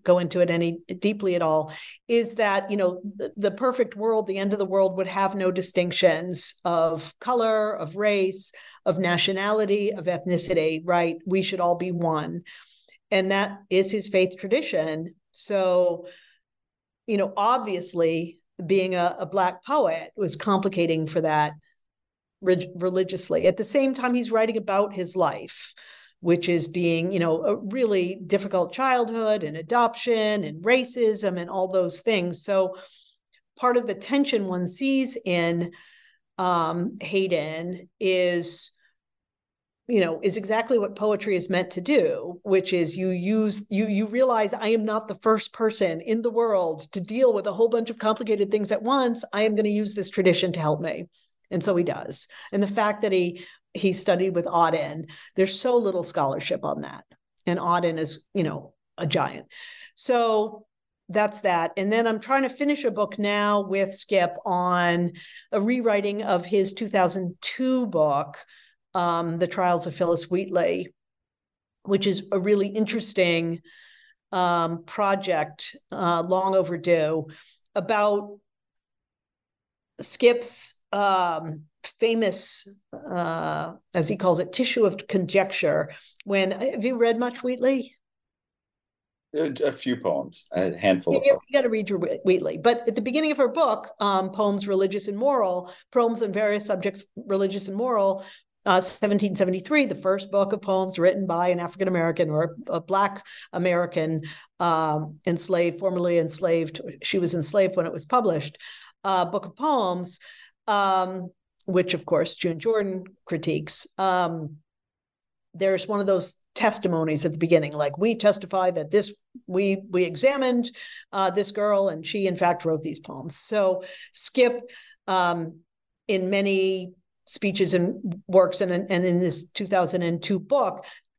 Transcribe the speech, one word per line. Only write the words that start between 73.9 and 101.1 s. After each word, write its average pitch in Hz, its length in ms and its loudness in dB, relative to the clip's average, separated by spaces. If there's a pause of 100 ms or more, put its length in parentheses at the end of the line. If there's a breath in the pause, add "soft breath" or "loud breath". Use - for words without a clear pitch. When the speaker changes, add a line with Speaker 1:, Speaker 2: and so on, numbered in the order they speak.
Speaker 1:
um, 170 540 0
project, 196 920 -2 (160)
uh, 175 320 0
long 185 320 2
overdue, 160 720 2 (480 loud breath)
about 208 640 0 (1600)
Skip's, - 800 2 (120)
um, 175 680 0 (360)
famous, 226 680 2 (260)
uh, 165 800 -4 (200)
as 165 160 0
he 202 80 -2
calls 175 220 4
it, 180 140 -4
tissue 240 320 2
of 196 220 0
conjecture. 180 840 0 (320 loud breath)
When, 196 280 0
have 214 320 -4
you 247 140 0
read 233 220 4
much 240 240 -4
Wheatley? 254 500 0 (1400)
Speaker 2:
A, 151 160 0 (140)
a 135 80 0
few 123 240 -2
poems, 71 560 -4
a 87 220 0
handful 92 380 2
Speaker 1:
You, - 60 4
Speaker 2:
of - 60 0
Speaker 1:
you - 60 6
Speaker 2:
poems. - 200 2
Speaker 1:
gotta 262 180 2
read 214 200 -2
your 196 100 -2
Whe-, - 240 -4
Wheatley. 185 340 2
But 240 300 2
at 220 80 0
the - 60 -2
beginning 302 300 0
of 294 60 -4
her 269 120 4
book, 302 400 0 (100)
um, 190 320 0
Poems 202 360 0
Religious 196 420 0
and 202 80 -6
Moral, 208 560 0 (180 loud breath)
Poems 233 320 2
on 202 80 -2
Various 208 340 0
Subjects, 196 380 -4 (140)
Religious 196 500 -2
and 196 80 -8
Moral, 202 500 0 (400 loud breath)
uh, 190 160 6
seventeen 202 540 0
seventy-three, 190 500 2
the 220 80 -2
first 196 380 -2
book 196 200 2
of 208 100 -2
poems 190 360 0
written 185 300 2